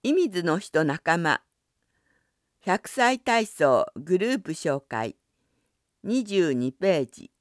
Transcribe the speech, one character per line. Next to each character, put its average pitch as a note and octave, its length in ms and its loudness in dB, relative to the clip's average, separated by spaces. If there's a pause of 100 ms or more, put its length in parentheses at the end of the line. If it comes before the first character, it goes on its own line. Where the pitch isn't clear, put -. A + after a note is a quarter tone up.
射 C4 80 0
水 A3 320 0
の E3+ 160 2
人 D#3 240 0
仲 D#3+ 340 0
間、 D#3+ 240 -2 (1160)
百 F#3+ 260 -2
歳 B3 320 0
体 A3+ 260 0
操 C#3 420 2 (100)
グ F3 220 0
ル A3 100 0
ー C4 100 0
プ D#3+ 140 -8
紹 C#3 340 -4
介、 A2+ 300 -6 (880)
二 A#3+ 180 -2
十 F#3+ 300 0
二 B2 180 -2
ペ F3+ 300 0
ー B2 100 -6
ジ。 - 300 -20